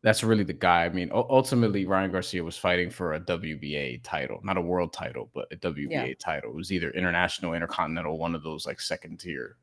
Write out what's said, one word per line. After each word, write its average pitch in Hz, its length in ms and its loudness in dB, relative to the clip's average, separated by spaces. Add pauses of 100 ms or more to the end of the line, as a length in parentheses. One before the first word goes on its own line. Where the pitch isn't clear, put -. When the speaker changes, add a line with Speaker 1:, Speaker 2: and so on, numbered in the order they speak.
Speaker 1:
That's 110 220 6
really 110 200 6
the 87 100 -2
guy. 87 320 6
I 87 40 0
mean, 90 200 -2
u-, 113 200 2
ultimately, 117 560 4
Ryan 95 260 2
Garcia 90 320 -2
was 82 140 -8
fighting 90 320 2
for 85 240 -4
a 80 60 -4
W 82 380 -4
B 73 180 -6
A 67 220 -4
title, 65 460 -6
not 95 140 0
a 90 40 0
world 87 320 0
title, - 400 -8
but - 180 -8
a - 60 -10
W 73 320 -4
B - 60 -6
A 64 120 -2
Speaker 2:
Yeah. 65 120 -6
Speaker 1:
title. 71 320 -4
It 67 40 -10
was 92 160 -6
either 82 200 -2
international, 87 640 0
intercontinental, 82 640 -2
one 85 180 -2
of 76 80 -8
those, 78 220 -8
like, - 140 -8
second - 400 -8
tier, 69 440 -10